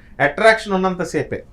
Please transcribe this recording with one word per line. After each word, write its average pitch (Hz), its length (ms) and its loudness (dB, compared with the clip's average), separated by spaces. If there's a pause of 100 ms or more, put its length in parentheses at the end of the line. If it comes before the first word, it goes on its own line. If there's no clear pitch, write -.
(200)
అట్రాక్షన్ 214 520 2
ఉన్నంతసేపే. 180 800 -2